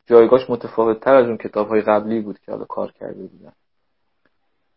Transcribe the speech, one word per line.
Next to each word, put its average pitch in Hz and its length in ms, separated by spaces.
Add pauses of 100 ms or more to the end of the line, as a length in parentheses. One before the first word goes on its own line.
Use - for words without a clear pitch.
جایگاهش 120 440
متفاوت 113 500
تر 135 140
از 127 120
اون 113 100
کتاب‌های 104 440
قبلی 107 400
بود 104 180
که - 140
حالا 107 120
کار - 280
کرده 98 340
بودم. - 260 (1200)